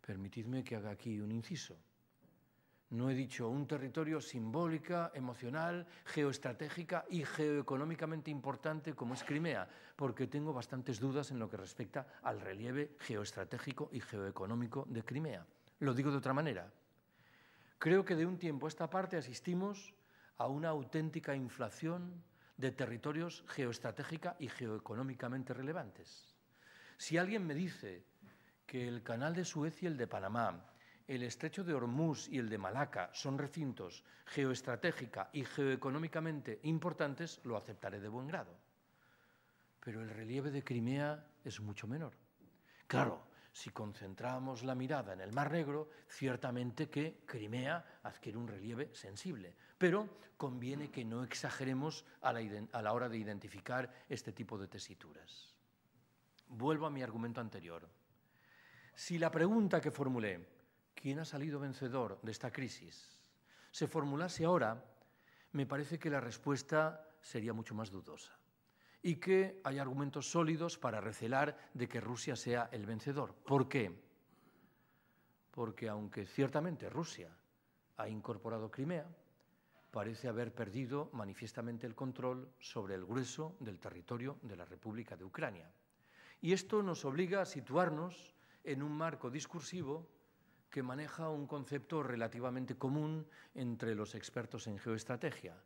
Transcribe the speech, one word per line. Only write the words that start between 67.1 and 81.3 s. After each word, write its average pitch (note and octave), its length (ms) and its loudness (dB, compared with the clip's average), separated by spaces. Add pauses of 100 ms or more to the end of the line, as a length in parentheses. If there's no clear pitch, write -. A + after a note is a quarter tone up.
sería A2+ 320 -2
mucho A2 220 -4
más G#2+ 160 -2
dudosa - 460 -12 (640)
y E3+ 140 4
que F#3+ 460 6
hay C3+ 160 2
argumentos C#3 520 0
sólidos E3 480 4
para G#2+ 220 2
recelar B2 560 2 (180)
de A#2+ 140 0
que A#2 120 -2
Rusia B2 340 -2
sea A#2+ 380 2
el G#2 140 -2
vencedor. A#2+ 480 -2
¿Por C3 340 6
qué? G#2+ 240 4 (1600)
Porque A2+ 360 -2
aunque G#2 380 -4
ciertamente C#3 640 2
Rusia B2 400 -4 (640)
ha G#2+ 120 -2
incorporado A2 640 -4
Crimea, D3+ 360 -2 (840)
parece A2 360 -2
haber A#2 240 0
perdido B2+ 600 -2
manifiestamente A#2 720 -6